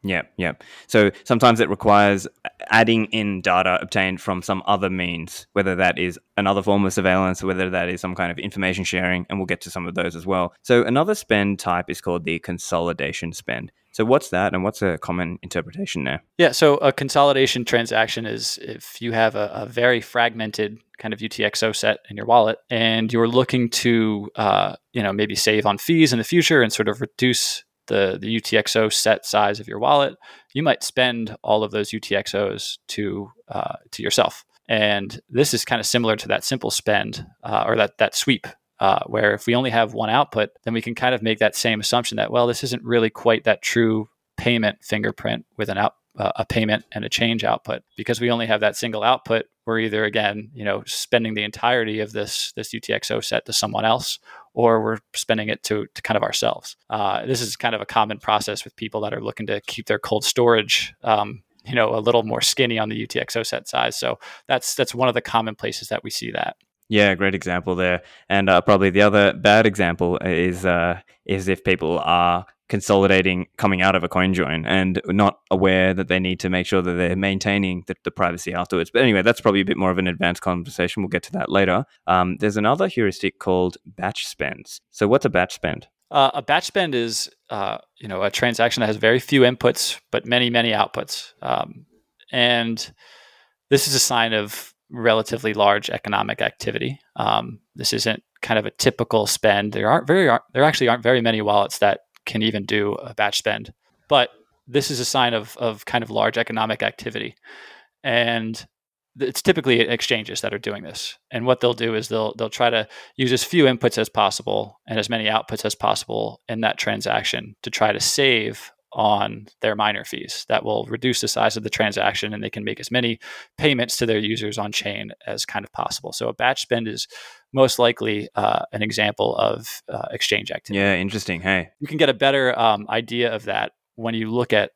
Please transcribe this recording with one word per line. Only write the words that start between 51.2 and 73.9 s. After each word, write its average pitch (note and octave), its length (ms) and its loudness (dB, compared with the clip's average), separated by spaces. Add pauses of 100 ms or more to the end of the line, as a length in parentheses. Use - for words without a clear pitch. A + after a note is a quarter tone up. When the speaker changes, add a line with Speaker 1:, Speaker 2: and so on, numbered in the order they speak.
Speaker 2:
the G#2 80 -2
entirety A2 560 -2
of G#2+ 120 -6
this, G#2+ 440 -6
this - 180 -10
U A2+ 60 -8
T - 120 -6
X G#2+ 200 -4
O A#2 80 -2
set - 260 -4
to A2+ 80 -6
someone G#2+ 320 -2
else, A#2+ 320 0 (360)
or A2+ 300 4
we're A2 140 -2 (160)
spending A2 360 -2
it G#2+ 140 -4
to, G#2+ 300 -2
to - 80 -16
kind G#2+ 160 0
of G#2 60 0
ourselves. - 520 -2 (140)
Uh, G#2+ 380 -2
this B2 140 -2
is G#2+ 140 -6
kind A2+ 200 -2
of G#2 60 -6
a G2+ 40 -8
common G#2+ 320 0
process G#2+ 460 -2
with - 120 -20
people A2 260 -6
that G#2 120 -4
are A2+ 80 -6
looking A2 240 -8
to G#2 160 -4
keep - 240 -12
their G#2+ 140 0
cold - 240 -2
storage, - 800 2
um, G#2+ 400 0 (200)
you C3+ 120 -6
know, A2+ 200 4
a A2 60 0
little A#2 220 4
more A#2 180 -4
skinny A#2 380 0
on A2 100 -2
the A2 60 -6
U A2 100 -6
T B2 140 -6
X - 160 -6
O A2+ 80 -2
set - 260 -8
size. - 260 -2
So - 220 -4 (300)
that's, - 260 -2
that's B2 220 -2
one B2+ 120 0
of A#2 60 2
the A#2+ 80 -2
common A2+ 320 -2
places - 360 -8
that - 140 -4
we A2+ 60 -12
see - 220 -8
that. G1+ 240 -4 (340)
Speaker 1:
Yeah, G2+ 260 6
great F#2+ 200 2
example F2+ 400 -4
there. F2+ 260 0 (260)
And, G2 220 2
uh, F2+ 120 8
probably G2 280 6
the G2 140 6
other G2+ 280 6
bad G#2 340 6
example F2 520 0
is, F2+ 480 0
uh, F2 340 2 (240)
is F#2+ 240 -4
if F#2+ 160 0
people E2+ 360 0
are F2 460 2 (220)
consolidating F#2+ 800 4 (100)
coming F#2+ 240 2
out F#2+ 140 4